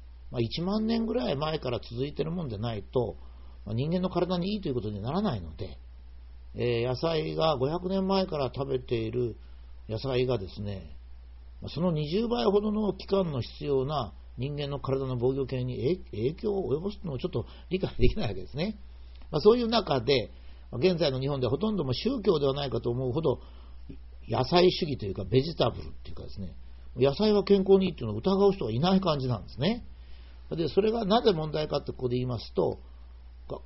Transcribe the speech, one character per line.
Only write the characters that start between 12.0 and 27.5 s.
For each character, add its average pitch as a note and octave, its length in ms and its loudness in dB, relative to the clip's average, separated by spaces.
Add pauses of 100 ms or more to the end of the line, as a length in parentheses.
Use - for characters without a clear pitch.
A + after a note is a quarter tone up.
十 G#3+ 180 2
倍 A#3+ 180 2
ほ G3+ 160 6
ど G#3+ 100 0
の G#3 220 0
期 - 140 -8
間 F#3+ 240 2
の C3 100 -2
必 - 240 -6
要 C3+ 200 4
な C3+ 280 -2 (240)
人 C#3+ 180 -4
間 C#3+ 120 -4
の C#3+ 120 -4
体 C3+ 260 0
の C3 120 -2
防 B2+ 160 2
御 C3+ 120 0
系 B2+ 180 -2
に B2 260 0
え-、 F3+ 60 4 (160)
影 A2+ 220 0
響 G#3 200 -2
を F#3+ 160 -2
及 C#3 100 2
ぼ G3 120 -4
す - 140 -10
の D#3 80 -4
を B2+ 40 -4
ち F3+ 100 -4
ょ - 20 0
っ - 20 -14
と A#2 140 -2 (240)
理 F#3 100 0
解 F3 180 -4
で - 120 10
き - 80 -2
な G#3 80 -2
い - 40 0
わ G2 60 -4
け G2 60 -6
で F#2+ 60 -8
す - 100 -8
ね。 F#3+ 200 -2 (540)
ま D#3 60 2
あ、 D3 40 2
そ G#3+ 140 10
う - 20 2
い B3 60 2
う A3+ 40 0
中 G3 340 2
で、 A#2+ 300 4 (400)
ま B2 60 -6
あ、 - 20 -4
現 F3 200 4
在 D#3 120 4
の C3 100 -2
日 C3+ 80 0
本 C#3+ 100 0
で B2 80 2
は G#2+ 40 2
ほ C#3+ 60 2
と A3 140 0
ん G#3 60 0
ど E3 60 0
も C3 80 0
う - 20 4
宗 A#3+ 280 0
教 F#3 180 4
で C#3+ 60 2
は C#3 80 4
な C#3+ 120 -2
い C3+ 40 -2
か A#2+ 120 -2
と A#2+ 80 0
思 B2+ 200 0
う A#2+ 40 -2
ほ D#3 80 0
ど、 C#3 180 2 (880)
野 A2+ 160 0
菜 F3 280 6
主 - 100 -2
義 C#3+ 160 -2
と G#2+ 80 -6
い G2 60 -4
う - 20 -4
か、 G2+ 100 -4
ベ B2+ 180 4
ジ D#3+ 140 -4
タ B2+ 140 2
ブ - 80 -8
ル - 80 -10
っ - 60 -10 (120)
て - 60 -12
い - 20 -6
う - 40 -6
か E2 80 -8
で - 60 -10
す - 120 -8
ね、 F2+ 140 -8 (420)
野 C3+ 160 6
菜 G#3+ 200 4
は G3+ 100 6
健 G3+ 160 8